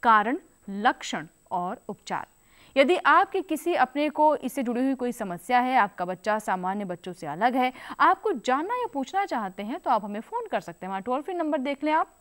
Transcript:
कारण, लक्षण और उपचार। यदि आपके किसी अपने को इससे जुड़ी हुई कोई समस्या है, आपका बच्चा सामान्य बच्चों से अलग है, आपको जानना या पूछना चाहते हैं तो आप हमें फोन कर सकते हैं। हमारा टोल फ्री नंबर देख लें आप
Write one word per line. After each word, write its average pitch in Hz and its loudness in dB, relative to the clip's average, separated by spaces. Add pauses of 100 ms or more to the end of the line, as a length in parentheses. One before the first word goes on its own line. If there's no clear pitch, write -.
कारण, 226 4 (320)
लक्षण 202 -2 (240)
और 180 -4
उपचार। - -8 (500)
यदि 285 6
आपके 359 4
किसी 330 -2
अपने 285 2
को 302 4
इससे - -4
जुड़ी 240 -2
हुई 269 0
कोई 247 -4
समस्या 208 -2
है, 254 2
आपका 202 0
बच्चा 214 -2
सामान्य 196 -4
बच्चों 175 -10
से 160 -12
अलग 208 0
है, 254 2 (260)
आपको 370 2
जानना 302 -2
या 494 -2
पूछना 381 -2
चाहते 202 -6
हैं 240 -6
तो 320 -2
आप 214 2
हमें 208 -8
फोन 453 -8
कर 226 0
सकते 175 -12
हैं। 190 -8
हमारा 254 -4
टोल 254 -4
फ्री 381 -8
नंबर 320 -2
देख 277 -4
लें 302 0
आप 330 0 (140)